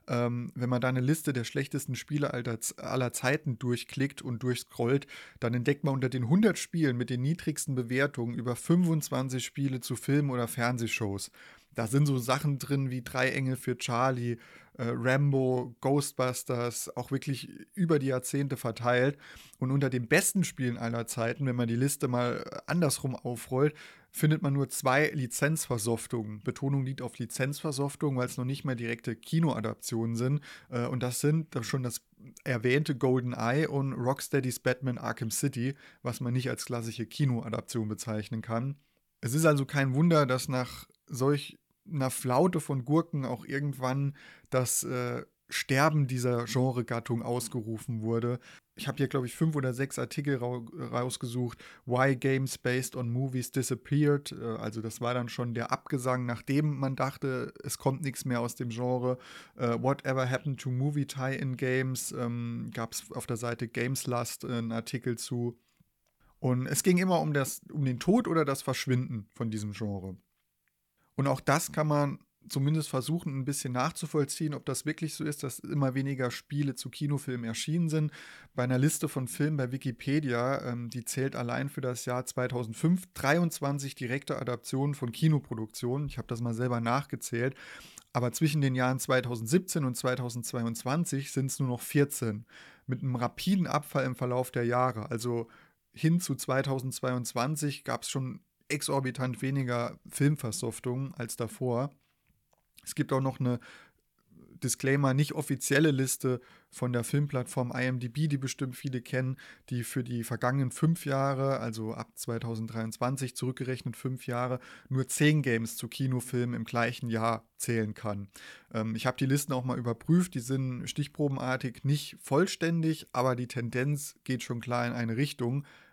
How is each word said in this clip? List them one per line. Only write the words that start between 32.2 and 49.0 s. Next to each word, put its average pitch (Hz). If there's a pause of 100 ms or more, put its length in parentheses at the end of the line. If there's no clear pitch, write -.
erwähnte 131
GoldenEye 123
und 135
Rocksteadys 127
Batman 127
Arkham 117
City, 135 (280)
was 123
man 123
nicht 127
als 117
klassische 117
Kinoadaption 117
bezeichnen 107
kann. 120 (460)
Es 123
ist 160
also 143
kein 135
Wunder, 156
dass 123
nach 127 (180)
solch 143 (320)
einer 131
Flaute 151
von 135
Gurken 151
auch 123
irgendwann 139 (340)
das, 127
äh, 123 (240)
Sterben 147
dieser 123
Genregattung 120
ausgerufen 120
wurde. 117 (380)
Ich -
hab 139
hier, 135